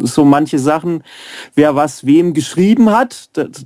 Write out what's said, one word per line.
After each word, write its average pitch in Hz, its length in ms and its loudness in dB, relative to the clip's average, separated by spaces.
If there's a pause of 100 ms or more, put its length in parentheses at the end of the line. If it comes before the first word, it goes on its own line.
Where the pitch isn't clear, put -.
so 143 200 0
manche 143 360 2
Sachen, 156 420 -4 (540)
wer 147 180 2
was 143 320 -4
wem 165 260 2
geschrieben 202 580 2
hat, 247 420 -2
das, 151 160 -6 (160)